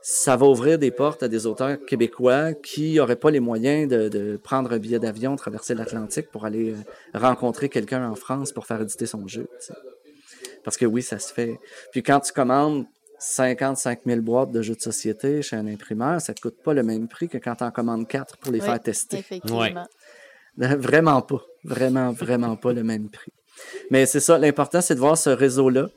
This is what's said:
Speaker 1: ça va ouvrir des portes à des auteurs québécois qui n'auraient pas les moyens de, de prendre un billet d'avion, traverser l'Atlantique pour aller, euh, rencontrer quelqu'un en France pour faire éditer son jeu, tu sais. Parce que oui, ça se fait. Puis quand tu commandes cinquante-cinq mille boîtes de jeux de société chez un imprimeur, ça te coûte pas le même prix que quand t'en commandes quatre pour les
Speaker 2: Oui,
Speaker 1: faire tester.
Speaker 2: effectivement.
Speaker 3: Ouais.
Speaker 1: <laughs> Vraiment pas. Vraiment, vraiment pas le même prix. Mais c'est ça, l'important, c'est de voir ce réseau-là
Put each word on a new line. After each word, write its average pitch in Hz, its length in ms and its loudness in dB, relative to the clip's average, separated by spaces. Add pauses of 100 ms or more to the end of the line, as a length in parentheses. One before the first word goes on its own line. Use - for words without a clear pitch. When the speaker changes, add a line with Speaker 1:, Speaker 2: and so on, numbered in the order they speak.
Speaker 1:
ça - 340 2
va 127 100 4
ouvrir 139 320 6
des 139 120 2
portes 143 320 -2
à 127 60 -2
des 110 180 -2
auteurs 131 400 -4
québécois 127 640 2
qui 151 440 -2
n'auraient 120 200 4
pas 156 140 4
les 147 100 2
moyens 127 480 0
de, 110 220 2
de 104 260 -4
prendre 131 360 -4
un 113 60 0
billet 113 200 -2
d'avion, 117 380 -4
traverser 113 380 -8
l'Atlantique 113 560 -6
pour 107 140 -12
aller, 110 280 -4
euh, - 460 -12
rencontrer 123 520 0
quelqu'un 127 380 -4
en 110 60 -6
France 131 380 -6
pour - 140 -12
faire 110 160 -6
éditer 110 240 -6
son 107 200 -10
jeu, 110 220 -12 (120)
tu - 80 -18
sais. - 60 -18 (920)
Parce 107 120 -6
que - 80 2
oui, 117 180 2
ça 110 160 -8
se - 140 -12
fait. 117 260 -6 (340)
Puis 127 100 -4
quand 139 180 4
tu - 140 -8
commandes 139 500 2 (340)
cinquante-cinq 127 880 -2
mille 120 140 0
boîtes 117 320 0
de 113 100 0
jeux 110 140 -4
de - 60 -18
société 120 580 -4
chez 131 160 -6
un 107 100 -6
imprimeur, 110 540 -4
ça - 140 -8
te - 80 -16
coûte 117 200 -8
pas 156 120 0
le 135 80 2
même 113 260 -2
prix 170 200 -8
que 135 100 -8
quand 117 180 -6
t'en 120 140 -4
commandes 117 360 -4
quatre - 300 -8
pour - 160 -8
les 113 80 0
Speaker 2:
Oui, 101 60 -4
Speaker 1:
faire 117 160 -2
tester. - 360 -6
Speaker 2:
effectivement. 117 420 -6
Speaker 3:
Ouais. 110 140 0 (840)
Speaker 1:
<laughs> 127 200 2
Vraiment 143 440 4
pas. 135 200 -4 (220)
Vraiment, 127 480 0
vraiment 120 440 -2
pas 123 160 -2
le 120 100 -2
même 110 280 -4
prix. - 220 -20 (580)
Mais 131 160 6
c'est 143 140 2
ça, 165 180 6
l'important, 147 420 4
c'est 180 140 0
de 123 60 -2
voir 147 180 6
ce - 120 2
réseau-là 131 680 4